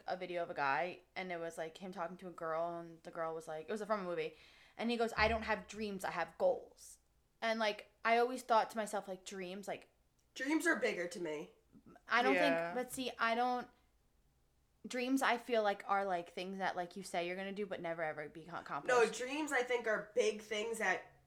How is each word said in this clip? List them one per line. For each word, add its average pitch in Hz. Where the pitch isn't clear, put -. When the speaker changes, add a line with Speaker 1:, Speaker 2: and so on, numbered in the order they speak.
Speaker 1:
a 185
video 180
of 165
a 175
guy, 151
and 185
it 170
was, 165
like, 160
him 190
talking 180
to 185
a -
girl, 170
and 165
the 175
girl 160
was, 165
like, 160
it -
was 220
from 208
a 185
movie, 160
and 226
he 240
goes, 226
"I 214
don't 220
have 214
dreams, 202
I 165
have 170
goals." -
And, 226
like, 214
I 226
always 247
thought 240
to -
myself, 208
like, 185
dreams, 190
like 175
Speaker 2:
Dreams 294
are 302
bigger 185
to 175
me. 160
Speaker 1:
I 233
don't 190
Speaker 3:
Yeah. 170
Speaker 1:
think, 180
but 247
see, 254
I 226
don't, 247
dreams 254
I 240
feel 233
like 202
are, 196
like, 175
things 190
that, 185
like, 175
you 196
say 175
you're 180
gonna 190
do, 202
but 185
never 165
ever 151
be 165
co-, 165
accomplished. 165
Speaker 2:
No, 226
dreams 277
I 254
think 233
are 208
big 214
things 220
that 185